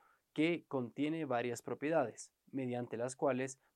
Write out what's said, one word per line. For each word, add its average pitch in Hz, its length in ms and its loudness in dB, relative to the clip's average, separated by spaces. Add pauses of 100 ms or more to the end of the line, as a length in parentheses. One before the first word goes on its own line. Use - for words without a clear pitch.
(340)
que 160 340 2
contiene 139 560 -2
varias 120 380 0
propiedades, 135 720 0 (180)
mediante 120 460 -2
las 123 180 -2
cuales 131 420 0 (180)